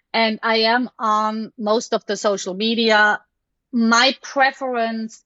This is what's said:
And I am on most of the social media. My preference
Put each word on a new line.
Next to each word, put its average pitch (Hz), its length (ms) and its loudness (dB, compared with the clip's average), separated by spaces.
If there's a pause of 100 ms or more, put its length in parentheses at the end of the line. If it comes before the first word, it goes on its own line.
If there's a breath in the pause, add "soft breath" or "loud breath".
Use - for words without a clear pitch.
(140)
And 220 280 0
I 226 160 0
am 226 400 0
on 214 600 -2
most 214 360 -2
of 214 120 -2
the 208 100 -4
social 196 380 -2
media. 214 680 2 (500)
My 233 500 2
preference 233 1040 -4